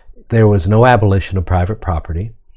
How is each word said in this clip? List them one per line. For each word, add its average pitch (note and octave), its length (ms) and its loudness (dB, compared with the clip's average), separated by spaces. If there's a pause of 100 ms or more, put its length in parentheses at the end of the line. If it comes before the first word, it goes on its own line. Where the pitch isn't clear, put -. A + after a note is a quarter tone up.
(280)
there A2+ 180 2
was G2 220 0
no A2+ 180 4
abolition G2 500 2
of F2+ 80 -4
private F#2 360 -2
property, E2+ 500 -8 (260)